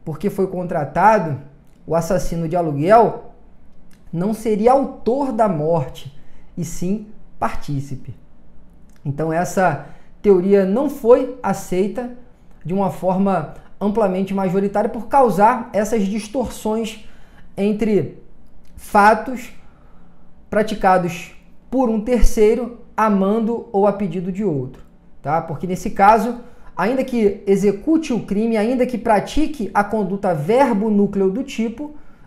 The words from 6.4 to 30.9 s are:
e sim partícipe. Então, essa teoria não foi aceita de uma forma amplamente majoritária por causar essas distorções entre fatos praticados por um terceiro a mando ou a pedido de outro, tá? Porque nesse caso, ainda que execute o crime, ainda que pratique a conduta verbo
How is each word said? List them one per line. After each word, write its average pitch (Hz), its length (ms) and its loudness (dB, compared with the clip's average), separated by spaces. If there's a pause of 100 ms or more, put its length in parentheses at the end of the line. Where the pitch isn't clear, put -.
e 175 80 -6
sim 196 420 -4 (320)
partícipe. - 760 -4 (920)
Então, 156 280 -4
essa 175 540 0 (340)
teoria 196 460 4
não 247 240 0
foi 254 520 4
aceita 196 680 -2 (540)
de 160 100 -4
uma 196 160 0
forma 185 640 0 (260)
amplamente 196 540 0
majoritária 196 560 0
por 226 160 -8
causar 233 680 4
essas 233 320 0
distorções 214 1040 -4 (480)
entre 208 680 0 (540)
fatos 220 760 2 (1000)
praticados 196 840 0 (380)
por 254 180 2
um 220 120 0
terceiro 233 800 4 (180)
a 220 120 2
mando 208 640 0
ou 202 140 2
a 202 60 4
pedido 185 380 -6
de 196 140 -6
outro, 135 380 -4 (400)
tá? 156 180 0
Porque 165 260 -8
nesse 180 240 -4
caso, 220 500 4 (360)
ainda 247 260 0
que 226 440 0
execute 202 680 2
o 208 80 0
crime, 220 380 -2
ainda 240 260 2
que 240 140 -4
pratique 226 760 0
a 208 100 2
conduta 202 520 -2
verbo 220 560 2